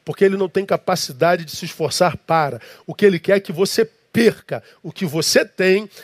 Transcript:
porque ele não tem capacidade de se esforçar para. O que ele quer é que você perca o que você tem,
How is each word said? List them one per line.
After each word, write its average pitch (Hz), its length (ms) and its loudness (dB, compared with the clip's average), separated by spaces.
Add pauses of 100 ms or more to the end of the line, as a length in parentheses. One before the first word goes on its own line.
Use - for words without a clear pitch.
porque 160 220 0
ele 196 120 2
não 190 120 -2
tem 196 160 -4
capacidade 170 800 -2
de 147 100 -14
se - 100 -10
esforçar 160 520 -2
para. 147 420 -2 (260)
O 160 80 -10
que - 120 2
ele 185 140 4
quer 196 180 2
é - 20 0
que 196 120 -6
você 190 340 0
perca - 760 -2 (180)
o 165 100 -12
que - 140 -8
você 165 400 0
tem, 196 440 0 (140)